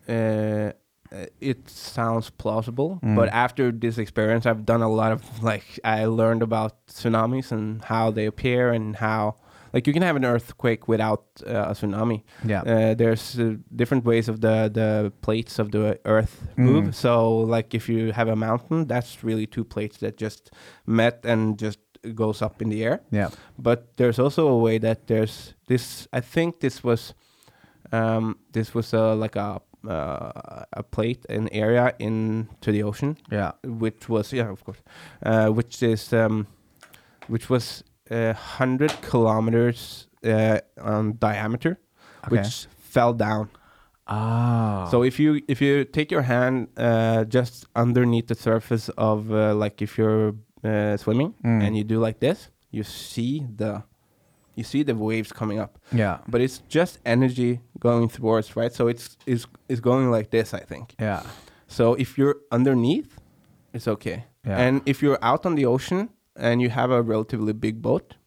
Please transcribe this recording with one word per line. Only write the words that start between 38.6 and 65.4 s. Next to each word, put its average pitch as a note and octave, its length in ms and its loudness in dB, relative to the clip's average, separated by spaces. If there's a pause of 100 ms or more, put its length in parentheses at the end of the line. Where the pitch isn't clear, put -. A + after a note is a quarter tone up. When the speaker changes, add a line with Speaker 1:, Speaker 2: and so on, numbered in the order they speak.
Speaker 1:
kilometers, A2+ 1080 2 (160)
uh, A2 360 4 (220)
on G#2+ 360 -2
diameter, A2+ 600 -2 (480)
Speaker 2:
Okay. A#2+ 120 2
Speaker 1:
which G#2 300 -4 (120)
fell A#2+ 340 2
down. G#2+ 360 -2 (580)
Speaker 2:
Ah. A2+ 840 0
Speaker 1:
So B2 120 4
if B2+ 160 0
you, D3+ 280 4
if C3 140 -2
you C#3 240 4
take D3+ 260 -4
your D#3+ 120 0
hand, B2 440 0 (100)
uh, A2+ 480 2
just A#2+ 400 -2 (100)
underneath A#2+ 520 2
the A2+ 80 -2
surface A2+ 600 -2
of, G#2+ 340 0
uh, G#2+ 240 2
like, G#2 260 -2
if - 160 -6
you're, G#2+ 380 2 (280)
uh, G#2 340 0
swimming C3+ 360 0 (100)
Speaker 2:
Mm. A2+ 200 2
Speaker 1:
and G#2+ 140 0
you G#2+ 60 -2
do A2 160 0
like A2 200 -2
this, D#3 300 -2 (220)
you A2 120 -6
see C3 640 -6 (120)
the, G#2 260 -6 (720)
you A2+ 80 -6
see C#3 200 -2
the C3 120 4
waves A2 360 -2
coming G#2+ 280 -4
up. - 180 -8 (140)
Speaker 2:
Yeah. G#2 260 2 (100)
Speaker 1:
But A#2+ 140 2
it's C3 180 -2 (100)
just E3+ 360 0
energy B2 540 2 (200)
going A#2 300 2
towards, A2 460 -2
right? A#2 180 -2
So A#2+ 140 0
it's, A#2+ 380 -6
it's, A#2+ 200 -2 (240)
it's B2+ 120 -2
going B2+ 280 4
like A2 220 0
this, A2+ 220 0
I F2+ 80 -8
think. - 380 -16
Speaker 2:
Yeah. G#2 220 -2 (460)
Speaker 1:
So A#2 260 2
if B2 240 -2
you're C#3+ 200 4 (140)
underneath, C3 680 2 (540)
it's A#2 140 -6
okay. A2+ 380 -6 (200)
Speaker 2:
Yeah. G2+ 120 -2
Speaker 1:
And C3 280 2
if C#3 180 0
you're C#3 180 2
out B2+ 240 2